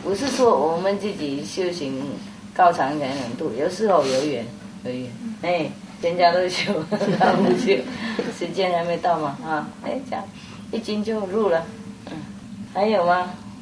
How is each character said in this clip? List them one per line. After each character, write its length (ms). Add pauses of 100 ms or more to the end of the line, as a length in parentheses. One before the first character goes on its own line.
不 120
是 120
说 280
我 220
们 220
自 140
己 300
修 280
行 280 (560)
高 160
长 260
远 120
远 80 (200)
度， 220
有 100
时 220
候 140
有 200
缘， 200 (380)
有 80
缘， 180 (320)
哎， 260 (340)
人 140
家 160
都 160
修， 240 (100)
<laughs> 40 (340)
他 120
不 260
修， 180 (640)
时 160
间 180
还 120
没 140
到 200
嘛， 260
啊， 240 (160)
哎， 240
这 80
样， 80 (480)
一 60
经 260
就 220
入 240
了， 160 (460)
嗯， 60 (540)
还 140
有 200
吗？ 260 (300)